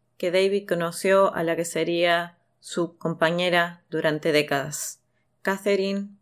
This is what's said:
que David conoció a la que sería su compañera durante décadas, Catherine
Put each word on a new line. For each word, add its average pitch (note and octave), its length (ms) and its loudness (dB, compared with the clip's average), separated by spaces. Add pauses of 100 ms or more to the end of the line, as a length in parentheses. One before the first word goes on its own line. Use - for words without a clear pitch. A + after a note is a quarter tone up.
(180)
que F3+ 140 -2
David G3 380 2
conoció F#3 640 2
a E3+ 100 -2
la E3 140 0
que E3+ 80 -2
sería E3+ 720 0 (240)
su - 360 -6
compañera F3 920 0
durante D#3 420 -2
décadas, D3 720 -2 (400)
Catherine G3 720 -2 (100)